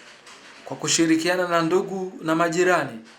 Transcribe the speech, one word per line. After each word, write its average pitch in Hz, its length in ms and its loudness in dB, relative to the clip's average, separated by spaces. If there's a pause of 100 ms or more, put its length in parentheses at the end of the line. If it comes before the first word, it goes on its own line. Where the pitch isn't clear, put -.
(640)
kwa 135 120 -10
kushirikiana 165 720 2
na 170 140 2
ndugu 185 500 -2 (100)
na 160 120 0
majirani, 165 640 0 (200)